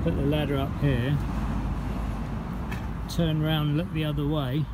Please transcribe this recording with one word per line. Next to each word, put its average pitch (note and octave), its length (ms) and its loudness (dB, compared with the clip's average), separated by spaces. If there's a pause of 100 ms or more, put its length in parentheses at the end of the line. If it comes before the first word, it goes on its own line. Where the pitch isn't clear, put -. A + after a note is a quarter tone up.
Put E3+ 120 2
the C#3+ 120 2
ladder D3 300 2
up C#3 220 -2
here, C#3 380 4 (1900)
turn D#3 320 2
round, D3+ 360 2
look F3+ 160 -2
the D#3 120 0
other D3 220 0
way D3 360 0 (100)